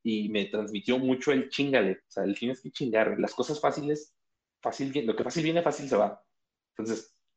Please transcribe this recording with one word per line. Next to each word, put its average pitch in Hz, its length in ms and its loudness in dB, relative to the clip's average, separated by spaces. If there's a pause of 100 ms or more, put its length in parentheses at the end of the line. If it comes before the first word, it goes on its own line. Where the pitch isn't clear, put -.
y 107 260 -2
me 104 180 0
transmitió 107 520 -2
mucho 131 340 2
el 131 160 0
"Chíngale". 131 440 2 (140)
O - 40 -20
sea, 98 140 -4
el 101 140 0
tienes 120 220 -4
que 127 100 -14
chingar. 110 480 0
Las 117 140 0
cosas 147 280 -4
fáciles, 147 560 -2 (440)
fácil 135 320 -4
vi-, 143 100 0
lo - 140 0
que - 80 2
fácil 151 200 2
viene, 165 180 4
fácil 165 260 0
se 123 80 4
va. 104 240 2 (560)
Entonces, 110 400 -6 (200)